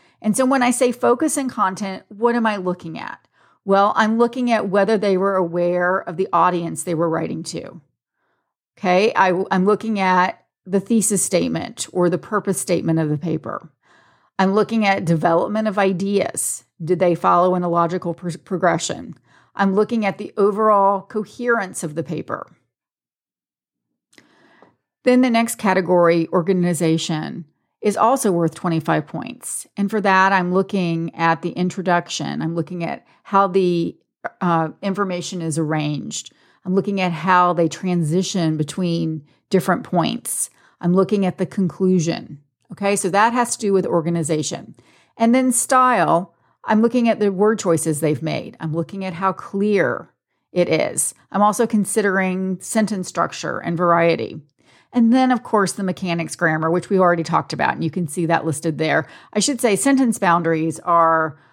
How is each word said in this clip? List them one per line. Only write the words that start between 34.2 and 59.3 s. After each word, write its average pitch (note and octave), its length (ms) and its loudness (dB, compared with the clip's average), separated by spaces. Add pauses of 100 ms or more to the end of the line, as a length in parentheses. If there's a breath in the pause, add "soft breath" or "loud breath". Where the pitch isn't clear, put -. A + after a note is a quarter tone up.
uh, E3 280 0 (120)
information F#3 640 -4
is D#3+ 160 -2
arranged. D3+ 760 -4 (320 soft breath)
I'm F#3+ 80 -2
looking G3 260 -2
at F#3 120 0
how F3+ 420 2
they E3 140 2
transition E3+ 920 0
between E3 640 -4 (280 soft breath)
different - 320 2
points. - 640 -4 (320 soft breath)
I'm F3+ 140 2
looking F#3+ 300 2
at F3 120 -2
the F#3 80 -2
conclusion. F3+ 960 -2 (300)
Okay, G3+ 240 -2
so G3 140 -4
that G#3+ 240 2
has A#3+ 220 -2
to - 40 -16
do G3+ 140 0
with F#3+ 120 2
organization. D#3+ 920 -2 (420 soft breath)
And A3+ 180 4
then C4 160 2
style, G#3 800 2 (300)
I'm G#3+ 180 2
looking A#3 260 2
at A3 120 0
the G#3 120 2
word G#3 280 0
choices D#3+ 400 0
they've D#3 240 -2
made. - 360 -6
I'm D#3 140 -6
looking E3+ 320 -6
at F#3 80 -6
how F#3 200 -2
clear F#3+ 760 -2 (420)
it F3 160 0
is. - 460 -2 (180 soft breath)
I'm G3+ 120 2
also G#3+ 240 2
considering F#3+ 920 -2
sentence G#3 480 -2
structure - 520 -4
and E3 180 -4
variety. E3+ 640 2 (500 soft breath)
And A#3 200 4
then, B3+ 200 4
of A#3+ 120 0
course, G3+ 300 0
the G3+ 100 -8
mechanics F3 540 -4
grammar, D#3+ 340 2
which F3 180 -2
we've F#3+ 120 2
already F3 220 4
talked D#3 280 -2
about, C#3 220 0
and C#3+ 100 -6
you D#3 80 -2
can F3 160 -4
see E3+ 200 -4
that E3 180 0
listed D#3 320 -4
there. D3+ 300 0 (260 loud breath)